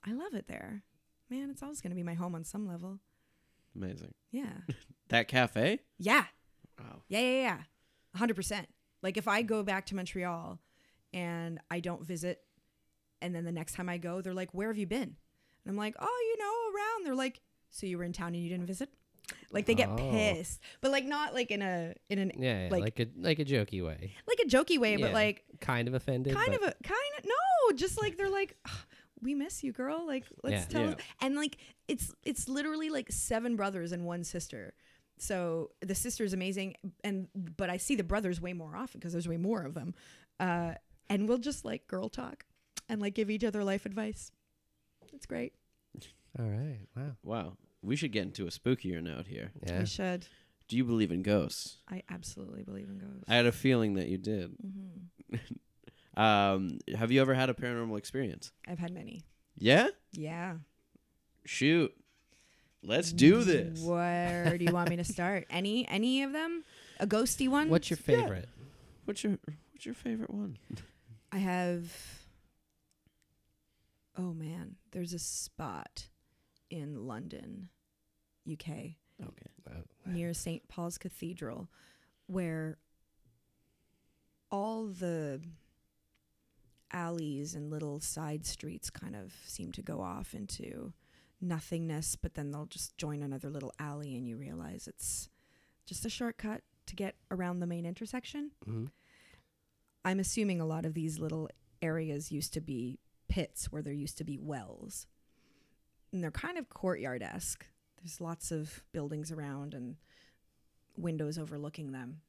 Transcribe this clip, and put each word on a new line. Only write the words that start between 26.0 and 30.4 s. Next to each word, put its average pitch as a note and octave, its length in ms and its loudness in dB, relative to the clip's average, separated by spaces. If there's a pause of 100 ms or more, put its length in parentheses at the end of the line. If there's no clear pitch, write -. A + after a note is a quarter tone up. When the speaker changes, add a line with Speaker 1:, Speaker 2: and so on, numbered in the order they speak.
Speaker 1:
kind A4+ 180 4
Speaker 3:
but A#4 100 2
Speaker 1:
of F#4+ 60 4
a, - 140 0
kind C5+ 360 0
of, - 80 -12
no, C#5 500 6
just, F#4 240 0
like, G#4 160 0
they're G4 140 2
like, G4 260 0 (640)
"We C4 140 0
miss D4 280 -2
you, C4 100 -2
girl. D4+ 340 -2
Like, C4+ 180 -2 (180)